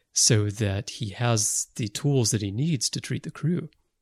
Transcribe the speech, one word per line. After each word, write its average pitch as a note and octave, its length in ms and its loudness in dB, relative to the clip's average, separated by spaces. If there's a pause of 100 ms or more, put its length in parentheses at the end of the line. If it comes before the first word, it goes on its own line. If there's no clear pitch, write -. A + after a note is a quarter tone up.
(140)
so G#2 360 4
that G2+ 420 -2
he - 180 -8
has A2+ 680 0
the A#2 120 -4
tools C3 440 2
that G#2 120 0
he G2 80 -2
needs C3+ 400 0
to C3 100 -4
treat - 220 -6
the D#3 80 -10
crew. E3 380 -4 (320)